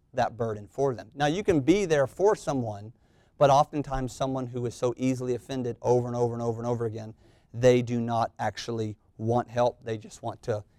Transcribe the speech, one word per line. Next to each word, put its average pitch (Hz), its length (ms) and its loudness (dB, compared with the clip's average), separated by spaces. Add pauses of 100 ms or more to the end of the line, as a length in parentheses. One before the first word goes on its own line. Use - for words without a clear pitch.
(120)
that 120 220 0
burden 107 320 -4
for 135 260 0
them. 101 220 -12
Now, 143 120 0
you 175 160 -2
can 170 180 4
be 180 240 4
there 147 220 2
for 196 280 2
someone, 110 560 -6 (460)
but 143 120 6
oftentimes 135 640 2
someone 131 340 -4
who 120 180 -6
is 117 100 -6
so 123 220 -2
easily 127 380 -2
offended 123 460 -6
over 120 260 2
and 120 80 -6
over 120 180 0
and 117 80 -6
over 117 180 -2
and 117 80 -6
over 117 180 -2
again, 110 280 -8 (400)
they 123 280 6
do 120 200 -2
not 117 360 0
actually 110 600 -4 (200)
want 117 320 0
help. 123 340 0
They 113 140 -6
just 107 240 -18
want 110 220 -10
to 107 200 -4 (160)